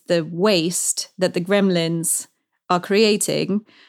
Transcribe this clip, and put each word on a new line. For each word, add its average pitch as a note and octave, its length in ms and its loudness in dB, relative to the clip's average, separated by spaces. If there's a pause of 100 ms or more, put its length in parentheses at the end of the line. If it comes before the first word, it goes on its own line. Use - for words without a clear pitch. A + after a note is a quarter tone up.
the E3+ 180 0
waste F3 840 -2 (100)
that F#3 160 0
the F3+ 60 -2
gremlins E3+ 880 0 (420)
are F3+ 100 2
creating, G3+ 840 0 (240)